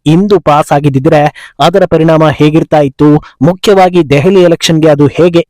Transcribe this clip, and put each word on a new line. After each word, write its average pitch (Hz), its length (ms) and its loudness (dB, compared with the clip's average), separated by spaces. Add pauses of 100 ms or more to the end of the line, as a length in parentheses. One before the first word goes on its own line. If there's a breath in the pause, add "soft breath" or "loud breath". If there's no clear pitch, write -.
ಇಂದು 185 340 0
ಪಾಸ್ 151 320 -2
ಆಗಿದ್ದಿದ್ರೆ 147 880 -2
ಅದರ 180 240 0
ಪರಿಣಾಮ 160 440 0
ಹೇಗಿರ್ತಾ 151 520 0
ಇತ್ತು, 147 360 0 (260 loud breath)
ಮುಖ್ಯವಾಗಿ 180 680 0
ದೆಹಲಿ 175 320 0
ಎಲೆಕ್ಷನ್ಗೆ 165 460 -2
ಅದು 147 180 2
ಹೇಗೆ 165 440 -2